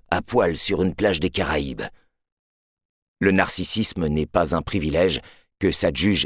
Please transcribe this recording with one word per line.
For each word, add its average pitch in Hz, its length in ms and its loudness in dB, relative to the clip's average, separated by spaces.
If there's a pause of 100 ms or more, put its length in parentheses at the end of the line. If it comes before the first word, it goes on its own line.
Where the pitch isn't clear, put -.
(120)
à 87 100 0
poil 92 340 2
sur 87 260 0
une 92 120 0
plage 98 240 0
des 82 120 0
Caraïbes. 73 520 -4 (1400)
Le 95 120 4
narcissisme 92 720 0
n'est 76 200 0
pas 85 280 0
un 76 80 0
privilège 80 580 0 (380)
que 95 140 0
s'adjuge 90 540 0